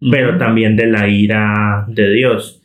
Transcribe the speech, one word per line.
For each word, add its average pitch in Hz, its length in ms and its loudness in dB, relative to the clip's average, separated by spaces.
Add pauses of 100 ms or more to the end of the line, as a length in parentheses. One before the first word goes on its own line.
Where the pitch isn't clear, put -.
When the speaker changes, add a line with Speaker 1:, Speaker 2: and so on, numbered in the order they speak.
Speaker 1:
Ujú. 127 100 0
Speaker 2:
pero 123 260 2
también 113 380 2
de 113 120 2
la 107 200 0
ira 104 800 0
de 107 240 -2
Dios. 117 540 -2